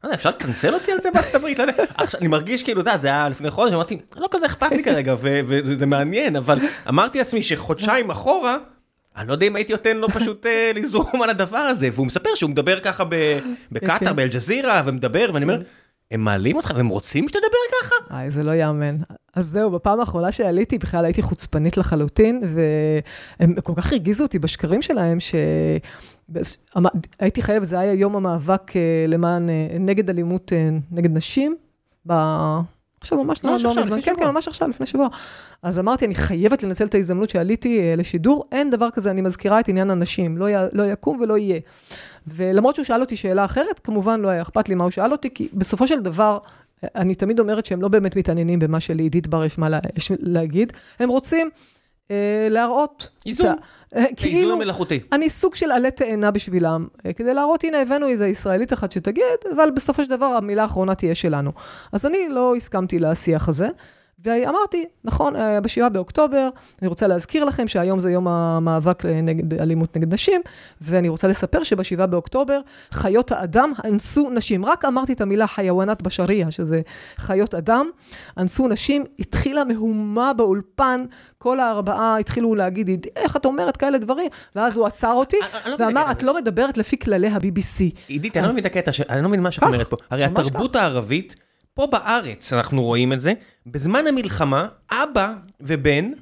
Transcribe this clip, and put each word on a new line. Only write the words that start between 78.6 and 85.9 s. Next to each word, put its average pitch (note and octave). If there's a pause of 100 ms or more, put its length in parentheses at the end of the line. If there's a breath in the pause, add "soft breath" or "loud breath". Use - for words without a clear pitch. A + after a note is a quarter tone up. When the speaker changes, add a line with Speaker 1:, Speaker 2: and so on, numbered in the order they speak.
Speaker 2:
נשים, C#4 (140)
התחילה C#4
מהומה A3
באולפן, A#3 (340 loud breath)
כל B3+
הארבעה A3
התחילו A3+
להגיד, F#3 (100)
"איך F#4+
את C#4
אומרת C#4+
כאלה C#4
דברים?" C4+ (260 loud breath)
ואז A3
הוא A3+
עצר -
אותי, C4
Speaker 1:
אני, - (160)
אני A#3
לא C#4
מבין A3+
Speaker 2:
ואמר, A#3+